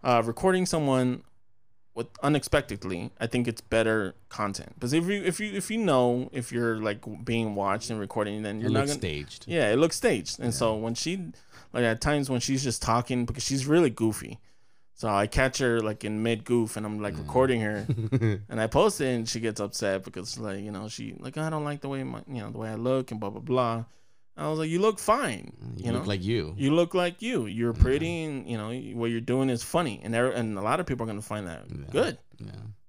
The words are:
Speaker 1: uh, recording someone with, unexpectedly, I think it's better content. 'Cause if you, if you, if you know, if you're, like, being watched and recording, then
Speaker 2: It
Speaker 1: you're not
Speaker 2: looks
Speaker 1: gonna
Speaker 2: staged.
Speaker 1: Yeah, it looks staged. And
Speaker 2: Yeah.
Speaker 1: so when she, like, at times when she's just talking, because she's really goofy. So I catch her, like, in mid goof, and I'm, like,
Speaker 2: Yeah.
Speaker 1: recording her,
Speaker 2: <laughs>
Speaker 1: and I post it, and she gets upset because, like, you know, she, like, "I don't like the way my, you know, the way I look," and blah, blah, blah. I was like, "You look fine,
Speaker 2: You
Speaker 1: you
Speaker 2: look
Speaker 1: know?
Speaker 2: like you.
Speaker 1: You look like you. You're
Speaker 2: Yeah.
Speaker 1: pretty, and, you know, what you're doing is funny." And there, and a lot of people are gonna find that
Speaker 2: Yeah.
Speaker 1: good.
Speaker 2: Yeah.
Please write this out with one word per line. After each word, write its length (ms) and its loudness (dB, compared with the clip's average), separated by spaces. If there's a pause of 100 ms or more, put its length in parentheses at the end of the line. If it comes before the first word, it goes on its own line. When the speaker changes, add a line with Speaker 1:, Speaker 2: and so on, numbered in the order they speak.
Speaker 1:
uh, 220 6
recording 420 2
someone 560 2 (720)
with, 140 -6 (160)
unexpectedly, 960 0
I 80 -2
think 180 0
it's 140 -4
better 540 2 (140)
content. 520 -6
'Cause 120 -2
if 140 2
you, 160 -2
if 160 -2
you, 140 -6
if 180 -6
you 80 0
know, 540 4
if 180 -6
you're, 300 0
like, 240 -2 (200)
being 300 0
watched 360 0
and 100 -4
recording, 420 -2
then 160 -4
Speaker 2:
It 40 -4
Speaker 1:
you're 100 0
not 80 4
Speaker 2:
looks 100 2
Speaker 1:
gonna 100 -4
Speaker 2:
staged. 460 -6
Speaker 1:
Yeah, 260 2
it 40 6
looks 200 4
staged. 440 0
And 120 -2
Speaker 2:
Yeah. 60 -2
Speaker 1:
so 160 4
when 220 -2
she, 340 -4 (420)
like, 120 2
at 160 2
times 280 0
when 120 2
she's 240 0
just 180 -2
talking, 440 2
because 180 -4
she's 200 0
really 260 6
goofy. 500 -2 (560)
So 120 -2
I 180 4
catch 320 2
her, 220 4
like, 240 -4
in 180 -2
mid 220 0
goof, 320 2
and 100 -4
I'm, 140 -4
like, 140 -4
Speaker 2:
Yeah. 60 -8
Speaker 1:
recording 420 4
her, 240 -2
Speaker 2:
<laughs> 640 0
Speaker 1:
and 120 -2
I 80 2
post 320 4
it, 140 2
and 140 -2
she 120 -4
gets 200 -2
upset 440 0
because, 340 -10
like, 240 -6
you 80 -8
know, 180 -8
she, 300 -10
like, 180 -10
"I 140 -4
don't 140 -4
like 160 -6
the 80 -8
way 160 -4
my, 240 -8
you 120 -8
know, 120 -8
the 60 -8
way 120 -6
I 60 -6
look," 340 0
and 80 -8
blah, 120 -4
blah, 100 -10
blah. 440 0 (520)
I 120 -4
was 120 -2
like, 100 -2
"You 100 2
look 200 2
fine, 520 0 (240)
Speaker 2:
You 100 -6
Speaker 1:
you 60 0
Speaker 2:
look 100 0
Speaker 1:
know? 60 -4
Speaker 2:
like 140 0
you. 340 0
Speaker 1:
You 180 2
look 200 4
like 280 0
you. 240 -2
You're 280 0
Speaker 2:
Yeah. 80 6
Speaker 1:
pretty, 400 2
and, 260 -6
you 80 -2
know, 160 -6 (240)
what 140 0
you're 100 0
doing 300 2
is 140 -2
funny." 400 -2
And 100 -4
there, 160 4
and 260 -2
a 60 -4
lot 160 0
of 80 -2
people 180 -2
are 40 -4
gonna 140 -6
find 260 -6
that 200 -10
Speaker 2:
Yeah. 220 -10
Speaker 1:
good. 280 0 (200)
Speaker 2:
Yeah. 140 -12 (360)